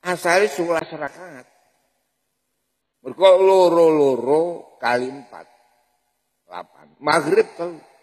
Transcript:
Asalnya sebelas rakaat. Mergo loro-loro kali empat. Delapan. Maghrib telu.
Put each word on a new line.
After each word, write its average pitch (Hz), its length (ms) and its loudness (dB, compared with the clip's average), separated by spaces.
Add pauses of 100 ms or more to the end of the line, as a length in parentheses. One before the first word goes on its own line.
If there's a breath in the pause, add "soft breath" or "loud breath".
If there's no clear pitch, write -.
Asalnya 180 460 -2
sebelas 170 420 -6
rakaat. 151 540 -16 (1600)
Mergo 156 220 2 (120)
loro-loro 165 1400 2
kali 123 320 -4
empat. 131 380 -18 (1000)
Delapan. 90 420 -20 (140)
Maghrib 165 560 0
telu. 170 240 -12 (220)